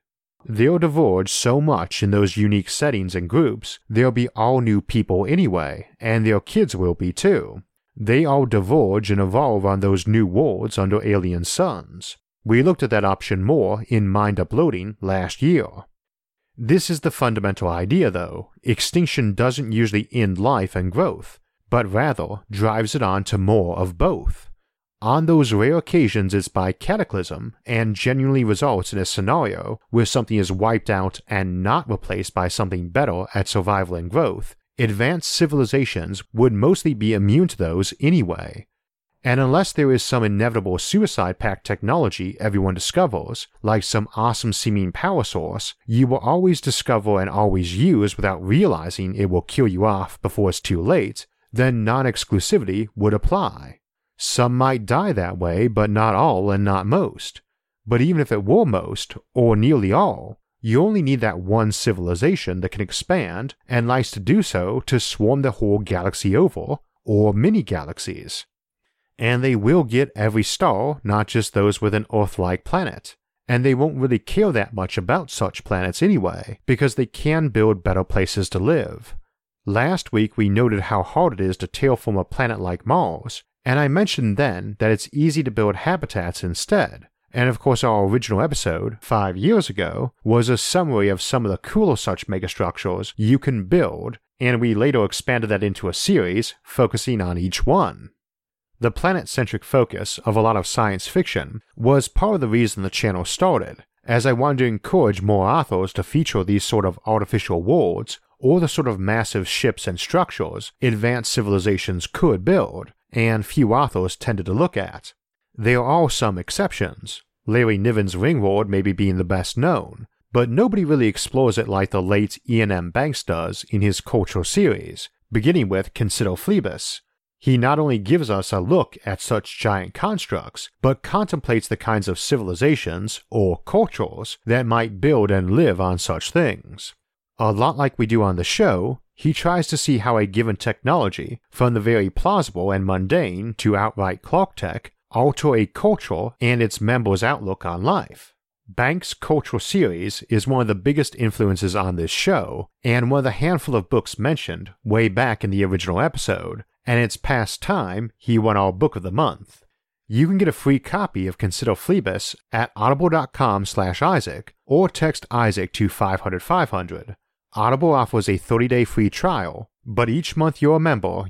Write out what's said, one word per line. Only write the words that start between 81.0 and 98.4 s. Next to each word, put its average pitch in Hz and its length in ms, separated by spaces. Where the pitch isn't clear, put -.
hard 156 320
it 92 60
is 92 180
to 92 80
terraform 117 520
a 90 60
planet 117 340
like 90 280
Mars, 123 580
and 127 120
I 147 100
mentioned 139 480
then 104 420
that 110 120
it's - 220
easy 151 300
to 135 80
build 104 260
habitats 110 640
instead. - 680
And 123 160
of 117 100
course 127 240
our 110 220
original 107 360
episode, 107 600
five 98 360
years 175 340
ago, 95 420
was 113 260
a 120 100
summary 131 500
of 95 140
some 127 220
of 101 60
the 92 80
cooler 196 380
such - 300
megastructures 92 920
you 110 220
can 117 260
build, 120 540
and 123 220
we 117 140
later 120 300
expanded 117 460
that 101 120
into 98 260
a 85 60
series 110 680
focusing 117 580
on 90 180
each 90 260
one. 143 460